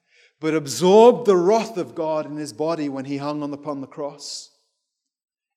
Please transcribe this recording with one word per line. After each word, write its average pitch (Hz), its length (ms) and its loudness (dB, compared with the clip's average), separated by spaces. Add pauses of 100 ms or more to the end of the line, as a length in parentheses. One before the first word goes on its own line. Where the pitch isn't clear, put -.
(400)
but 156 140 -2
absorbed 180 720 4
the 202 100 6
wrath 190 400 0
of 139 180 -8
God 156 300 -4
in 147 140 -12
his 147 160 -12
body 156 340 -4
when 135 160 -8
he 143 140 -8
hung 147 240 -8
on, 143 100 -8
upon 143 300 -12
the 131 40 -12
cross - 640 -14 (1040)